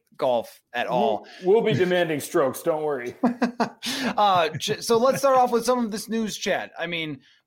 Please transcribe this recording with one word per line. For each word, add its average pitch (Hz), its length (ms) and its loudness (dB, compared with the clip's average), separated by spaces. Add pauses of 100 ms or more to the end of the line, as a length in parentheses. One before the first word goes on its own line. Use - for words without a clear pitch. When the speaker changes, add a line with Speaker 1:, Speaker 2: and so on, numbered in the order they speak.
(160)
Speaker 1:
golf 120 440 -2 (120)
at 120 160 -4
Speaker 2:
We'll, 123 100 -2
Speaker 1:
all. 113 280 0 (180)
Speaker 2:
we'll 202 160 6
be 214 140 2
demanding 175 460 2
strokes. 135 420 0
Don't 156 200 0
worry. 131 380 -4
Speaker 1:
<laughs> - 40 2 (920)
Uh, 185 340 4
Ch-, 180 320 -6
so 233 140 2
let's 262 220 2
start 262 180 4
off 247 160 4
with 233 120 0
some 247 200 2
of 208 60 -4
this 208 180 -8
news, 214 280 -4
Chad. 131 420 -4
I 165 80 -6
mean, 160 340 -6 (260)